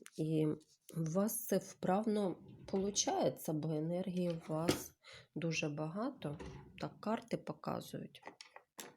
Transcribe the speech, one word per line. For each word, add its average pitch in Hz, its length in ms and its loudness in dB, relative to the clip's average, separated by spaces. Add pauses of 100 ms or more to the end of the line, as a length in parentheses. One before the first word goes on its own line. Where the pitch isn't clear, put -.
(160)
і 156 300 4 (500)
у 160 80 0
вас 190 420 0
це 196 120 4
вправно 202 800 2 (300)
получається, 202 840 2
бо 156 160 0
енергії 175 640 2
у 165 220 -4
вас 160 400 0 (420)
дуже 160 340 2
багато. 156 720 -2 (420)
Так - 200 -6
карти 220 360 0
показують. - 840 -6 (760)